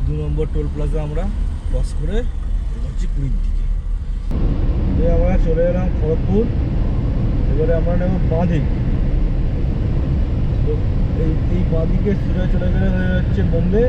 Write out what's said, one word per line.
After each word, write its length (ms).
দু 140
নম্বর 300
টোল 200
প্লাজা 320
আমরা 180
ক্রস 220
করে 160
এগোচ্ছি 380
পুরীর 280
দিকে। 220
এই 140
আমরা 180
চলে 240
এলাম 180
খড়গপুর, 440
এবারে 300
আমরা 200
নেব 140
বাঁদিক। 320
তো 80
এই, 80
এই 80
বাঁদিকে 380
সোজা 300
চলে 220
গেলে 200
হয়ে 200
যাচ্ছে 260
বোম্বে 360